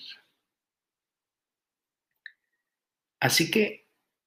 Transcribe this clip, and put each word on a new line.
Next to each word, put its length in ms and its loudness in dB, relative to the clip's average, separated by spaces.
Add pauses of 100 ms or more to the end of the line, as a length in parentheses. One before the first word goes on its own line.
(3250)
Así 300 2
que 380 -2 (380)